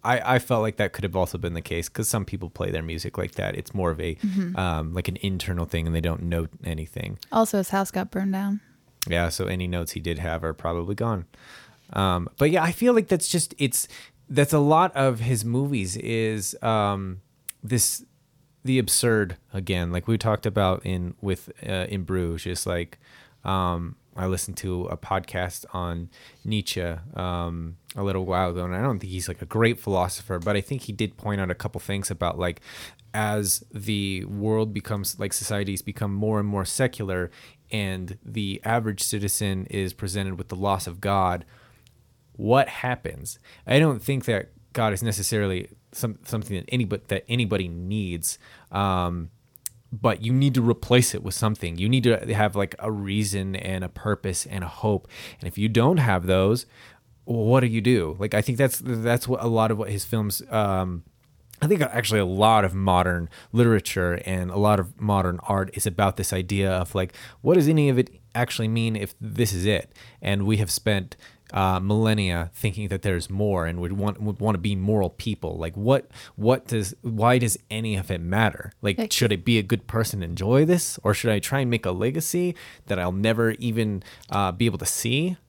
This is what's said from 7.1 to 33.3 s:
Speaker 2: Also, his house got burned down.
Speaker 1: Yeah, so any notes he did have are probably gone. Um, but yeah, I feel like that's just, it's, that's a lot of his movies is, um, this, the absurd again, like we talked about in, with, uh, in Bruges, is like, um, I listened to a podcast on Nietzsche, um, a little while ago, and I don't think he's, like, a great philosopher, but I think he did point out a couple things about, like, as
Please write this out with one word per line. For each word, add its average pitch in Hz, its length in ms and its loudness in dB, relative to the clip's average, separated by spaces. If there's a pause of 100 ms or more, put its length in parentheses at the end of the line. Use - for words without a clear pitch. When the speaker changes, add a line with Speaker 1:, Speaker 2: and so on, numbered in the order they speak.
Speaker 2:
Also, 220 260 2
his 190 120 -2
house 196 220 -2
got 190 200 -6
burned 190 220 -2
down. 196 280 -2 (460)
Speaker 1:
Yeah, 85 220 0
so 92 180 -4
any 90 200 -4
notes 87 240 -4
he - 80 -8
did 85 200 -4
have 82 240 -4
are 82 100 -4
probably 85 420 -4
gone. 107 300 -2 (680)
Um, 90 440 0
but 147 140 4
yeah, 175 120 2
I 170 80 0
feel 240 220 2
like 220 140 2
that's 175 200 0
just, - 300 -2
it's, - 300 0 (420)
that's 143 240 2
a 151 60 6
lot 156 360 4
of 135 240 2
his 113 260 0
movies 117 520 -2
is, 110 680 -2
um, 101 580 0 (420)
this, 113 400 0 (600)
the 131 160 2
absurd 107 580 2 (160)
again, 90 380 -2
like 87 160 -2
we 113 100 2
talked 107 300 0
about 95 380 2
in, 90 360 -4
with, 98 300 -4 (160)
uh, 95 220 -2
in 98 140 -4
Bruges, 85 580 -2
is - 40 -6
like, 87 320 -4 (460)
um, 87 520 -2 (220)
I 92 100 -4
listened 92 300 -4
to 90 280 -4
a 85 120 -8
podcast 90 760 -6
on 87 360 -6 (340)
Nietzsche, 107 380 -2 (340)
um, 85 600 -4 (200)
a 101 60 -6
little 95 240 -2
while 92 240 2
ago, 87 160 -4
and 90 100 -4
I 95 60 -2
don't 123 180 0
think 95 120 -10
he's, 92 160 -6
like, 90 140 -8
a - 40 -10
great 113 320 2
philosopher, 90 600 -2
but 101 160 0
I 101 60 0
think 131 220 -6
he 110 100 -10
did 101 240 -4
point 101 240 -2
out 90 100 -2
a 85 40 -2
couple - 260 -8
things 98 280 -4
about, 85 300 -2
like, 87 220 -2 (520)
as 107 500 -2 (100)